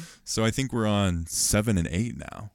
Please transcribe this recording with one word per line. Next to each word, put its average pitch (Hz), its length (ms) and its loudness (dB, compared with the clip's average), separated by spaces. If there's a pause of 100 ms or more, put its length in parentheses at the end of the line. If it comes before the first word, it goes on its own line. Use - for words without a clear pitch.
(240)
So 110 220 -2
I 113 60 4
think 131 200 -2
we're 113 140 0
on 98 400 2
seven 104 540 2
and 82 100 0
eight 113 300 -2
now. - 360 -12